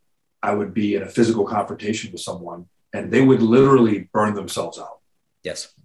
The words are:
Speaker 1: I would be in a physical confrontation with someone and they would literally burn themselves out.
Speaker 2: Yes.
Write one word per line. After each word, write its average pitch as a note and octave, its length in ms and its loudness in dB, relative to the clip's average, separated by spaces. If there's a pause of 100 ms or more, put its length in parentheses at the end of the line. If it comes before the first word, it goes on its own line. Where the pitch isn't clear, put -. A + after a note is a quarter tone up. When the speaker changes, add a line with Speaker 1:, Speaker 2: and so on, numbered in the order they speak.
(420)
Speaker 1:
I G#2 140 -2
would G2+ 180 -4
be G#2 220 -2
in G2 80 -4
a - 60 -12
physical A2+ 360 0
confrontation G#2 640 -6
with F2 100 -14
someone F2 480 -14 (220)
and G2 200 -8
they B2 100 4
would C3 220 6
literally A#2 680 4
burn G#2+ 220 0
themselves F#2+ 460 -8
out. - 220 -18 (420)
Speaker 2:
Yes. - 280 -12 (140)